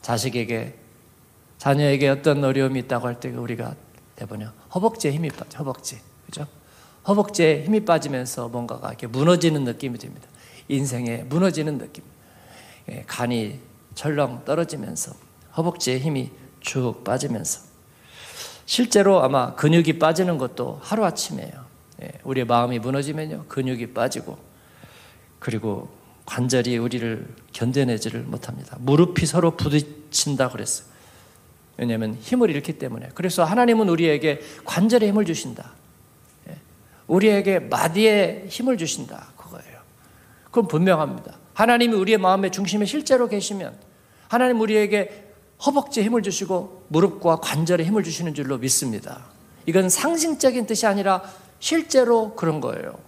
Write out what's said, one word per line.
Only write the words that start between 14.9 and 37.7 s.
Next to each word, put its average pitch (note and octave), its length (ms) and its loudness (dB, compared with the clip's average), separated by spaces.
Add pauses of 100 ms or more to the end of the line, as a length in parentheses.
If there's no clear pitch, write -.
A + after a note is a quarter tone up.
허벅지에 E3 440 -2
힘이 C#3 320 -4 (280)
쭉 - 440 -4
빠지면서 A#2+ 680 -4 (1000)
실제로 G3 540 4
아마 C3 320 0
근육이 D#3+ 420 4
빠지는 E3 400 2
것도 B2+ 460 -6
하루아침이에요. E3+ 840 -4 (380)
예, - 80 -14 (120)
우리의 C3 220 -2
마음이 A#2+ 320 2
무너지면요, D3 680 -6
근육이 B2+ 480 -6
빠지고, - 420 -4 (1000)
그리고 A2 500 -6 (380)
관절이 B2 500 0
우리를 A#2 500 -4 (240)
견뎌내지를 A#2+ 680 -2
못합니다. C3 580 -12
무릎이 D3+ 460 4
서로 E3 320 2
부딪힌다 C#3+ 920 -2
그랬어요. - 380 -8 (880)
왜냐하면 A2+ 440 -2
힘을 A#3+ 300 2
잃기 D3 260 -4
때문에. B2 380 -10
그래서 F3 280 0
하나님은 A3 460 4
우리에게 D#3 500 2 (260)
관절에 G#3+ 420 4
힘을 G3+ 180 4
주신다. - 460 -8 (760)
예, - 120 -16 (480)
우리에게 G3 500 4
마디에 F3+ 920 2